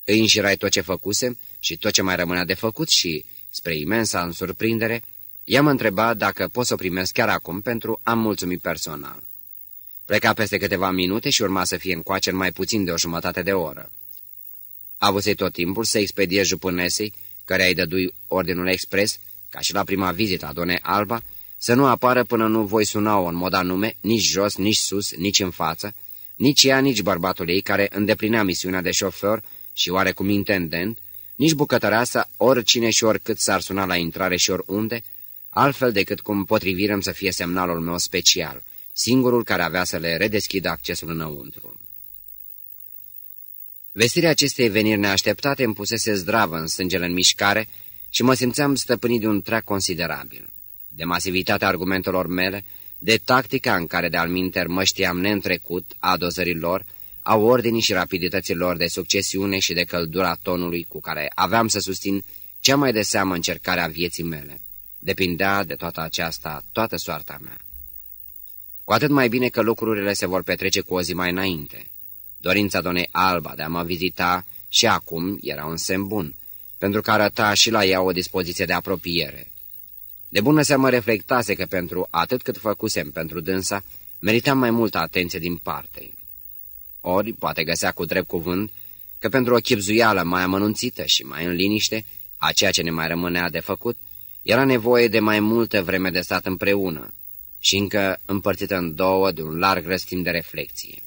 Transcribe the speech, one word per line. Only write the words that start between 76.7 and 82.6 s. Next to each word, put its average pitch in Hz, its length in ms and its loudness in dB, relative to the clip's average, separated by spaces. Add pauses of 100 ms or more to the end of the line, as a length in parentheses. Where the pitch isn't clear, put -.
pentru 101 220 0
că 117 100 -2
arăta 104 440 4
și 110 160 4
la 107 140 4
ea 92 160 4
o 92 120 2
dispoziție 90 520 -2
de 85 80 -2
apropiere. 85 720 -4 (880)
De 101 80 4
bună 147 220 6
seamă 135 280 4
reflectase 113 640 0
că 90 120 -4
pentru 87 440 -4
atât 85 320 0
cât - 140 -6
făcusem 101 540 -4